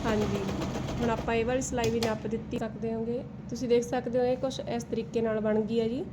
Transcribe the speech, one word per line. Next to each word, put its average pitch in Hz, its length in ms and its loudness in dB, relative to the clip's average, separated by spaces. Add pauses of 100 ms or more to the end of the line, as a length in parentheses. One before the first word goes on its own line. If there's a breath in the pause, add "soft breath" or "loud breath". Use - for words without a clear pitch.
ਹਾਂਜੀ, 202 400 2 (540)
ਹੁਣ 233 120 2
ਆਪਾਂ 226 240 0
ਇਹ 226 100 4
ਵਾਲੀ 254 180 2
ਸਿਲਾਈ 240 280 0
ਵੀ 233 100 2
ਨੱਪ 220 260 0
ਦਿੱਤੀ 220 320 -4
ਸਕਦੇ 220 360 -4
ਹੋਗੇ। 233 280 -2 (280)
ਤੁਸੀਂ 240 180 -4
ਦੇਖ 240 160 6
ਸਕਦੇ 247 340 0
ਹੋ 247 60 4
ਇਹ 254 120 4
ਕੁਛ 262 320 -4
ਇਸ 233 160 -2
ਤਰੀਕੇ 226 380 -2
ਨਾਲ 220 180 2
ਬਣ 214 220 4
ਗਈ 233 180 0
ਹੈ 226 80 0
ਜੀ। 277 240 -2